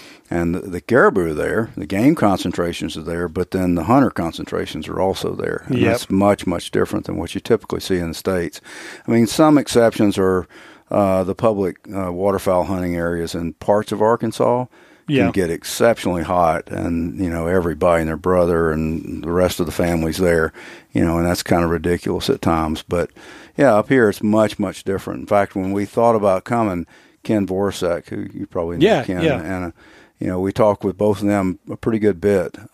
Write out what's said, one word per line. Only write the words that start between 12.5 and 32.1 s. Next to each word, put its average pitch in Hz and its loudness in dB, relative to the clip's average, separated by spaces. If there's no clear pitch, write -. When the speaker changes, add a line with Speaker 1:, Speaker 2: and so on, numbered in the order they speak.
Speaker 1:
hunting 90 -2
areas 85 -4
in 85 -6
parts 104 0
of 104 -2
Arkansas 117 0
Speaker 2:
Yeah. 135 2
Speaker 1:
can 113 0
get 92 0
exceptionally 90 0
hot, 85 0
and, 87 -4
you 92 0
know, 82 -4
everybody 85 2
and 80 -2
their 80 -4
brother 85 2
and 80 -4
the 85 -4
rest 90 0
of 90 0
the 78 -8
family's 82 -2
there, 85 2
you 98 2
know, 85 0
and 85 0
that's 87 -2
kind 87 2
of 82 0
ridiculous 87 -2
at - 0
times. 80 -2
But, 87 -2
yeah, 135 6
up 107 2
here 127 6
it's 101 0
much, 107 2
much 95 -6
different. 95 -4
In - -14
fact, 101 2
when 95 -2
we 101 -2
thought 117 2
about 98 0
coming, 104 -2
Ken 104 0
Voracek, 92 -2
who 104 -10
you 101 -10
probably 85 -4
know, 147 4
Speaker 2:
Yeah, 180 2
Speaker 1:
Ken, 90 -4
Speaker 2:
yeah. 135 0
Speaker 1:
and, 90 -6
uh, 85 -8
you - -4
know, 92 -2
we 98 0
talked 107 2
with 95 -2
both 104 2
of 104 0
them 95 0
a - -10
pretty 113 -2
good 101 0